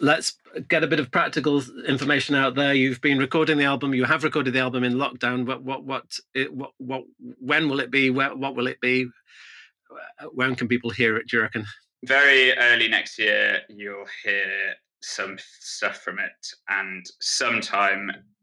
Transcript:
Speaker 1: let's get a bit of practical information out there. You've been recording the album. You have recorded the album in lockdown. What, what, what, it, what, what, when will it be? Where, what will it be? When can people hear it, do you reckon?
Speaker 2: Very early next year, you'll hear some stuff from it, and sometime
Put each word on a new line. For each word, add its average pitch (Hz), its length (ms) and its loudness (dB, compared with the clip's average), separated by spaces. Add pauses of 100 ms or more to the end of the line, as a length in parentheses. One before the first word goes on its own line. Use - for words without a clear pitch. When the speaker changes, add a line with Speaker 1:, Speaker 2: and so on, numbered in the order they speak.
Speaker 1:
let's 143 340 2 (340)
get 160 160 2
a - 20 -2
bit 151 140 2
of 127 100 -4
practical 143 520 2 (240)
information 139 500 2
out 135 180 2
there. 139 200 2
You've 131 260 4
been 143 180 4
recording 147 400 2
the 143 60 4
album. 139 280 0
You 127 120 2
have 127 180 2
recorded 139 320 0
the 131 60 4
album 127 240 0
in 123 100 2
lockdown. 127 520 -2
What, 131 160 -6
what, 135 220 -8
what, 135 200 -6 (300)
it, 135 200 -2
what, 135 240 -10
what, 131 260 -8 (140)
when 139 500 -2
will 139 120 0
it 123 100 -4
be? 135 200 4
Where, 135 260 0
what 135 180 -6
will 123 140 -2
it - 120 -8
be? 127 280 0 (1200)
When 127 220 -2
can 123 140 -6
people 120 220 0
hear 110 260 0
it, 113 120 -6
do 123 100 0
you 110 40 2
reckon? 107 240 -4 (380)
Speaker 2:
Very 135 540 6
early 117 300 4
next 110 300 -2
year, 104 420 2 (100)
you'll 101 340 -12 (180)
hear 98 520 -2 (260)
some 98 380 -8 (220)
stuff - 420 -8
from 98 160 -8
it, - 280 -8 (220)
and 95 340 -4 (180)
sometime 101 880 0 (320)